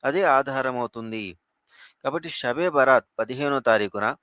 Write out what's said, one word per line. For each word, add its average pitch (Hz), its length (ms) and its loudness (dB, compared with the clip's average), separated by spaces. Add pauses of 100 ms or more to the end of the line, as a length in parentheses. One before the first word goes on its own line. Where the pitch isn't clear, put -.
అదే 151 180 0
ఆధారం 135 560 0
అవుతుంది. 113 600 -8 (640)
కాబట్టి 160 240 -6
షబే 147 420 -4
బరాత్ 131 340 4 (140)
పదిహేనో 131 420 -2
తారీఖున 107 640 2